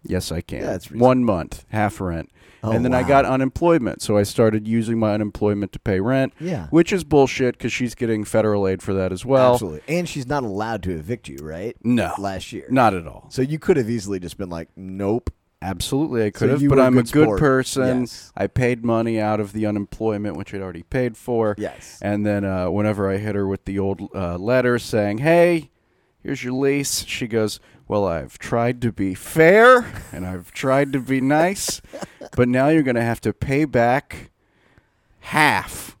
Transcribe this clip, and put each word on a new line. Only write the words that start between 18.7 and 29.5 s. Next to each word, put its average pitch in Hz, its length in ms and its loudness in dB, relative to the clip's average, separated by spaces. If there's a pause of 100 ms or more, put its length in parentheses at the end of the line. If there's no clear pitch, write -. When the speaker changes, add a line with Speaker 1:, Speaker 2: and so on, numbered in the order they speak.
Speaker 1:
money 117 380 0
out 107 200 0
of 101 120 -6
the 107 120 -2
unemployment, 104 720 -4
which 98 160 -12
I'd 98 80 -8
already 87 220 -10
paid 123 340 -2
for. 113 400 0
Speaker 2:
Yes. - 440 -10
Speaker 1:
And 104 240 -2
then, 104 200 0
uh, 92 240 -2
whenever 101 400 0
I 95 80 -2
hit 104 180 -4
her 101 120 0
with 98 180 -4
the 98 140 -6
old, 98 220 -2 (140)
uh, 87 220 -4
letter 120 420 2
saying, 104 400 -2
Hey, 170 500 4 (540)
"Here's 131 200 -8
your 123 100 -6
lease." 139 520 -2
She - 220 -8
goes, 110 320 -2 (280)
"Well, 101 180 0
I've 82 340 -4
tried 120 420 -2
to 117 100 0
be 98 220 -4
fair, 220 720 6 (260)